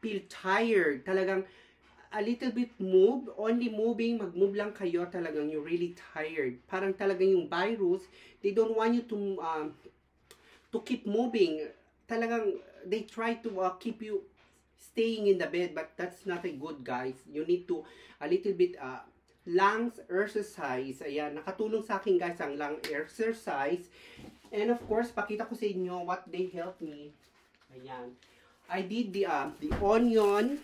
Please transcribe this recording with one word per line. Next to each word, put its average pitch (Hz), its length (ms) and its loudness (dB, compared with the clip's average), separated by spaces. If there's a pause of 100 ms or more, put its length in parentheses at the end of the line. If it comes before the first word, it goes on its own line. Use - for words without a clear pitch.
feel 208 240 -4
tired. 190 800 2
Talagang 190 400 0 (640)
a 214 100 -4
little 240 300 -2
bit 233 280 -2
move, 196 580 6
only 233 340 0
moving, 226 480 0
mag-move 196 360 2
lang 208 200 -2
kayo, 175 320 0
talagang 156 400 -4
you're 151 160 -4
really 170 320 -2 (160)
tired. 156 560 -4
Parang 190 240 0
talagang 190 400 4
yung 175 160 4
virus, 190 560 0 (400)
they 202 80 2
don't 220 240 4
want 226 200 4
you 240 120 2
to, 202 320 -4
um, 160 320 -4 (1000)
to 220 120 -4
keep - 240 -4
moving. 202 560 2 (440)
Talagang 226 520 -2 (240)
they 208 240 -2
try 226 320 -2
to, 190 240 -4
uh, 185 160 0
keep 226 240 -8
you 214 200 -4 (520)
staying 226 520 0
in 190 120 8
the 156 80 -2
bed, 170 240 0
but 160 240 -8
that's - 300 -8
not 175 180 -4
a 175 80 -4
good, 143 320 -10
guys. 131 320 -4 (160)
You 151 140 -4
need 180 260 2
to 160 140 -4 (340)
a 147 80 -6
little 185 260 2
bit, 175 220 4
uh, 131 320 -12 (400)
lungs 208 500 2 (140)
exercise. 165 920 -4
Ayan, 147 380 -4
nakatulong 214 480 -4
sa 202 100 -2
akin, 190 220 2
guys, 175 240 -4
ang 143 160 -6
lung 147 180 -4 (140)
exercise. 170 960 -4 (640)
And 208 180 0
of 240 160 0
course, 233 300 0
pakita 208 320 -4
ko 240 80 -8
sa 220 100 -4
inyo 180 380 -2
what 180 240 -4
they 180 240 -4
help 180 320 -8
me. 147 320 -12 (560)
Ayan. 123 480 -14 (480)
I 185 160 -4
did 196 320 -2
the, 196 100 2
uh, 151 240 0 (100)
the 151 200 -4
onion 220 840 4